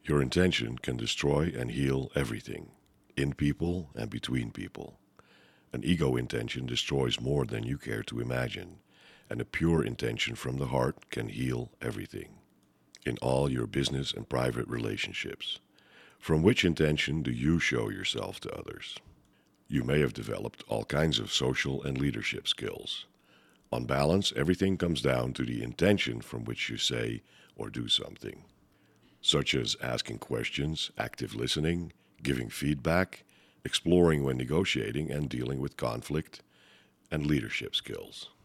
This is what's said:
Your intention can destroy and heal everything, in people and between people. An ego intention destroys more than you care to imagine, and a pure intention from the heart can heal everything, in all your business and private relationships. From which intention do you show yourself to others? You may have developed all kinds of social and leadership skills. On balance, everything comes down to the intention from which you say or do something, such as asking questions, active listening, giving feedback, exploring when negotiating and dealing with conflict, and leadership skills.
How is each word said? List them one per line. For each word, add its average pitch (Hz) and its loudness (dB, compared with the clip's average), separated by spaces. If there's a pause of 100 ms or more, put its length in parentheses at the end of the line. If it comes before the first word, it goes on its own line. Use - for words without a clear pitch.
Your 73 4
intention 64 2
can 62 -6
destroy 71 2
and 60 -4
heal 67 0
everything, 80 -4 (440)
in 69 0
people 82 0
and 57 -6
between - -4
people. - -12 (760)
An 55 -6
ego 73 4
intention 60 -4
destroys 62 0
more 65 0
than 110 -4
you 139 -4
care 110 -6
to 117 -6
imagine, 117 -4 (500)
and 113 -4
a - -2
pure 82 4
intention 57 -2
from 65 -4
the 69 0
heart 64 0
can 55 -6
heal 60 -4 (100)
everything, 50 -8 (680)
in 60 -2
all 65 4
your 62 -2
business 67 -2
and - -8
private 62 0
relationships. - -6 (580)
From 80 4
which 107 6
intention 76 2
do 62 0
you 69 4
show 58 0
yourself 95 -4
to - -8
others? - -10 (720)
You 69 2
may 71 6
have 65 4
developed 52 -8
all 55 -2
kinds 73 2
of 52 -4
social 65 0
and 67 -2
leadership 57 -2
skills. - -6 (680)
On 60 -2
balance, 73 4
everything 90 2
comes 82 0
down 64 2
to 64 -2
the 58 -4
intention 62 2
from 58 -8
which 58 -6
you 57 -6
say 57 -2 (340)
or 53 -8
do 58 -6
something, - -4 (760)
such 71 4
as 58 0
asking 60 -4
questions, 69 -2
active 55 -6
listening, 78 0 (300)
giving 62 0
feedback, 76 0 (380)
exploring 82 6
when 65 0
negotiating 67 0
and 73 -2
dealing 64 -4
with 69 -4
conflict, 62 -4 (680)
and 76 0
leadership 62 0
skills. - -8 (140)